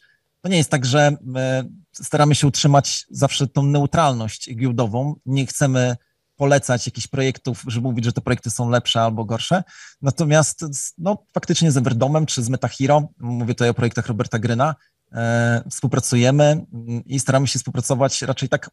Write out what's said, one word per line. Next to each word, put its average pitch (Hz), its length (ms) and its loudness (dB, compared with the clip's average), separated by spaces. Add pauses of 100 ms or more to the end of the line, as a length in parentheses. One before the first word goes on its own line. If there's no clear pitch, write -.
(400)
To 180 80 -8
nie 190 80 0
jest 156 140 2
tak, 131 160 0
że, 147 300 4 (200)
e, 131 280 -2 (280)
staramy 147 420 2
się 147 120 2
utrzymać - 640 2
zawsze 135 360 0
tą 139 160 -2
neutralność 139 920 0
giełdową. 123 600 -2 (120)
Nie 135 200 0
chcemy 127 500 0 (400)
polecać 139 500 2
jakichś - 200 -8
projektów, 131 600 -4
żeby 120 220 -4
mówić, 120 160 -2
że 117 80 0
te - 80 -4
projekty 120 300 -2
są 120 180 -4
lepsze 120 340 0
albo 113 220 -2
gorsze. 117 380 -2 (400)
Natomiast 151 580 2
z-, 143 380 -8
no, 196 200 -2 (160)
faktycznie 165 380 2
z 131 40 2
Everdomem 131 500 2
czy - 160 -4
z 113 60 -4
MetaHero, 135 600 0 (120)
mówię 120 340 -4
tutaj 120 140 2
o 117 60 2
projektach 117 320 -2
Roberta 110 320 -4
Gryna, 120 360 0 (380)
e, 117 580 0
współpracujemy, 131 720 2
mm, 117 640 -2
i 131 140 -4
staramy 139 260 2
się 123 120 -4
współpracować 131 640 -2
raczej 131 260 -4
tak - 240 -4